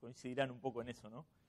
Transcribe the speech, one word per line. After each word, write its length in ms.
coincidirán 500
un 80
poco 220
en 80
eso, 200
¿no? 160